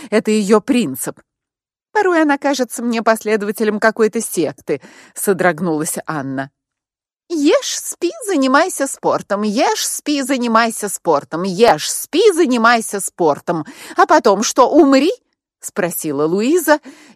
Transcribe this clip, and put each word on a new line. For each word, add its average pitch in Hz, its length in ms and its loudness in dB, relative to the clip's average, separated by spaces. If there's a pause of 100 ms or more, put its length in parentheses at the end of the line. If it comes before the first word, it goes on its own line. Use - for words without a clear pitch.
(100)
Это 214 200 0
её 214 300 2
принцип. 202 600 -4 (720)
Порой 370 300 2
она 294 160 2
кажется 269 440 -2
мне 233 200 -2
последователем 214 800 0
какой-то 220 400 0
секты, 147 600 -4 (340)
содрогнулась 170 840 -2 (100)
Анна. 135 440 -6 (800)
«Ешь, 339 520 0
спи, - 320 -6 (140)
занимайся 285 600 0
спортом, 196 560 -4
ешь, 285 460 -2
спи, - 340 -4
занимайся 233 680 -2
спортом, 160 540 -2
ешь, 185 460 2
спи, 415 420 0
занимайся 240 680 2
спортом. 160 640 -2 (320)
А 359 100 4
потом 226 360 4
что, 240 280 2
умри?» 277 400 6 (540)
Спросила 156 600 -4
Луиза 285 540 0 (360)